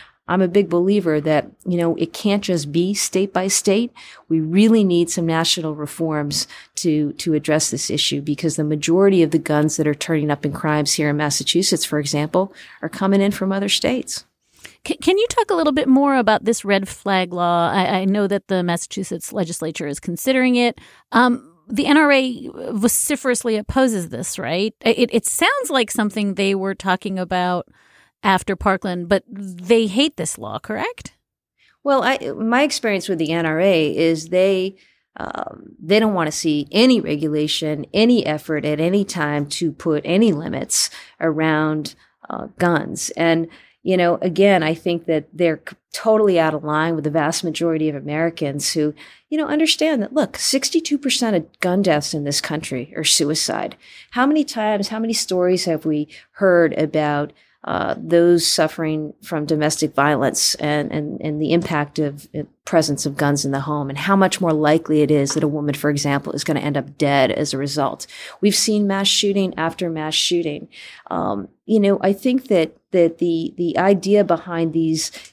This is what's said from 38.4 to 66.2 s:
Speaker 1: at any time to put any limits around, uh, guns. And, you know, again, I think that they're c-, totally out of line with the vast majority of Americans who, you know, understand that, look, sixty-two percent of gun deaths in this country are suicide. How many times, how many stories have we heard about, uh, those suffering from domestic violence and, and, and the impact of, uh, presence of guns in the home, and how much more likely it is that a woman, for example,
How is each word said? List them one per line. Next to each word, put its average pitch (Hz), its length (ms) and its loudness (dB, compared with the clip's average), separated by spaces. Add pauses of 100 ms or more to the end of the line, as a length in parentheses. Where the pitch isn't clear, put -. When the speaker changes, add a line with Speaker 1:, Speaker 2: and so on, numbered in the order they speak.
Speaker 1:
at 151 160 0
any 190 240 2
time 147 460 -2
to 160 200 -2
put 151 320 -2
any 196 300 4
limits - 560 -4 (320)
around, 156 720 0 (340)
uh, - 180 -8 (100)
guns. 165 540 0
And, 165 360 0 (360)
you 185 120 0
know, 175 260 2
again, 185 420 4
I 156 100 0
think 170 320 -4
that 156 260 -2
they're 160 340 0
c-, - 120 -18 (160)
totally 214 440 4
out 156 160 4
of 151 120 -6
line 156 300 0
with 147 100 -6
the 151 40 0
vast 156 360 0
majority 160 420 0
of 147 80 -2
Americans 147 800 -4
who, 151 200 0 (360)
you 302 80 -2
know, 311 100 -2
understand 311 540 0
that, 202 100 -6
look, 269 240 0
sixty-two 294 640 -2
percent 240 400 0
of - 240 -6
gun 185 200 2
deaths 156 320 2
in 147 120 -4
this 143 160 -2
country 147 560 -6
are 156 80 -4
suicide. - 720 0 (340)
How 247 140 2
many 302 180 4
times, 214 460 -2
how 220 100 -6
many 226 140 -2
stories 180 500 0
have 156 220 -2
we 151 240 -2 (220)
heard 175 460 4
about, 147 540 0 (340)
uh, - 320 -2
those 170 500 4
suffering 156 760 -2
from 151 240 -6
domestic 151 480 0
violence 139 600 2
and, 147 380 -2
and, 151 260 -6
and 151 220 -4
the 151 100 0
impact 160 480 -2
of, 143 340 -4
uh, 147 100 -6 (200)
presence 151 420 0
of 139 120 -6
guns 143 260 0
in 139 80 -2
the 135 80 -2
home, 147 300 -6
and 139 80 -10
how 196 180 0
much 190 240 4
more 170 140 0
likely 156 480 2
it 147 100 2
is 139 220 2
that 151 100 0
a 156 40 0
woman, 147 280 -2
for 147 140 -2
example, 143 420 -2